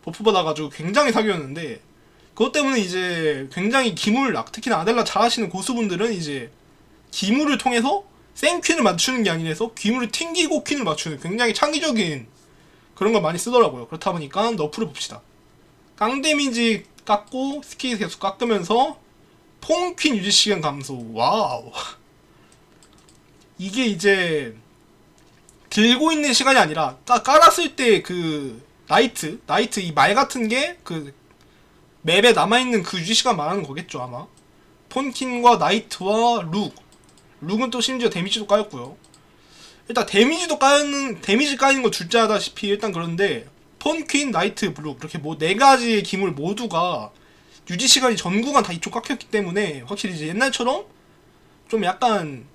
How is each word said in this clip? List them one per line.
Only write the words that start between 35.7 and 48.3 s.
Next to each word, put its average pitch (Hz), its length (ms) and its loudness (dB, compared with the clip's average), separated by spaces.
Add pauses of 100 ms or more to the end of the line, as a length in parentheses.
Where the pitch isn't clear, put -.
룩. 190 220 -4 (680)
룩은 220 280 -2
또 247 120 -4
심지어 240 280 0
데미지도 202 380 -4
까였고요. 202 480 -2 (920)
일단 233 160 0
데미지도 311 540 2
까였는, 277 600 2
데미지 269 360 0
까이는 269 260 4
거 220 80 4
둘째하다시피 208 760 0
일단 202 260 -2
그런데 170 540 -2 (320)
폰퀸, 294 520 -2
나이트, 190 460 -2
룩 151 220 -10
이렇게 160 180 -12
뭐 151 200 -8
네 165 180 0
가지의 240 480 6
기물 190 280 -2
모두가 170 800 -4 (580)
유지 185 200 -2
시간이 254 260 4
전 185 260 -2